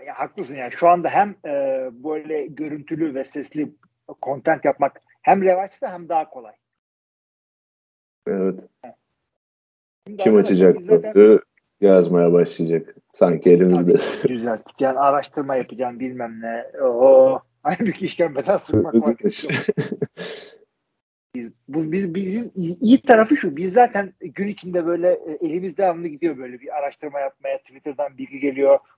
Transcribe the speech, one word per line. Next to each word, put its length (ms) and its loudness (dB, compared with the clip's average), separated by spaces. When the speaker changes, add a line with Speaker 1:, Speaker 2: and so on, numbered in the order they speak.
Speaker 1:
ya 80 -14
haklısın 420 -10
yani. 160 -10
Şu 180 2
anda 200 4
hem, 260 0
e, 60 -8
böyle 540 -8
görüntülü 720 -8
ve 80 -6
sesli 480 -8
content 440 -4
yapmak 360 -2
hem 220 2
revaçta 500 -2
hem 160 -16
daha 200 -4
kolay. 240 -20
Speaker 2:
Evet. 320 -4
Speaker 1:
Şimdi 160 -8
Speaker 2:
Kim 120 6
Speaker 1:
arkadaşlar 40 8
Speaker 2:
açacak 400 4
Speaker 1:
biz 60 -14
zaten 280 2
Speaker 2:
konuyu 280 8
yazmaya 520 4
başlayacak. 600 -2
Sanki 380 2
elimizde. 460 6
Speaker 1:
Tabii, 360 -4
düzelt. 280 -6
Yani 200 -2
araştırma 560 -2
yapacağım 440 -6
bilmem 420 -10
ne. 400 -10
Oho. 600 6
<laughs> 120 -20
Halbuki 420 -4
işkembeden 520 -2
sıkmak 380 -2
var. 280 2
Speaker 2:
Özür 260 -4
dilerim. 140 -4
<laughs> 320 -6
Speaker 1:
Biz, 160 -12
bu, 240 -6
biz, 240 -4
bizim 400 -6
iyi, 240 -6
iyi 220 2
tarafı 360 4
şu. 180 -6
Biz 180 -6
zaten 460 2
gün 280 -8
içinde 380 -6
böyle, 240 -2
e, 320 -4
elimiz 360 -8
devamlı 300 -2
gidiyor 300 -6
böyle 240 -16
bir 160 -12
araştırma 420 -10
yapmaya. 380 -8
Twitter'dan 600 -10
bilgi 220 -14
geliyor. 400 2